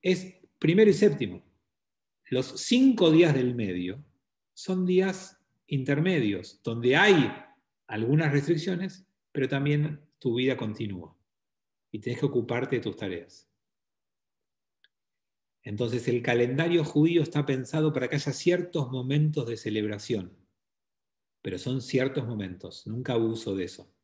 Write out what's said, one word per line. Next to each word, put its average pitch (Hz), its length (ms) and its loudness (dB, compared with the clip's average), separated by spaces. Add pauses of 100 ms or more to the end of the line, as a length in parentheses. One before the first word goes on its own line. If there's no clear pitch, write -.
Es 185 320 -2 (240)
primero 196 320 6
y - 20 6
séptimo. 135 500 2 (840)
Los - 320 -2
cinco 240 480 4
días 160 240 6
del 123 220 0
medio 95 500 -6 (480)
son 185 320 -4
días 185 580 0 (220)
intermedios, 139 960 -2
donde 117 340 0
hay 165 380 6 (540)
algunas 139 440 0
restricciones, 170 760 -4 (240)
pero 135 180 -2
también 147 580 -2 (120)
tu 117 160 -2
vida 127 200 0
continúa 104 600 -10 (760)
y 107 60 -12
tenés 117 220 -8
que 143 80 0
ocuparte 120 480 -2
de 113 80 -4
tus 104 120 -6
tareas. - 540 -10 (2250)
Entonces, 113 440 -4
el 120 140 0
calendario 135 600 0
judío 156 400 2
está 143 240 -2
pensado 143 460 0
para 127 140 -2
que - 80 -4
haya 143 160 -2
ciertos 170 600 -2
momentos 139 560 0
de 113 100 -6
celebración, 104 800 -4 (1040)
pero - 160 -8
son 127 240 -4
ciertos 131 460 -2
momentos, 95 580 -10
nunca 120 280 -6
abuso 110 420 -2
de 95 80 -4
eso. - 280 -14 (120)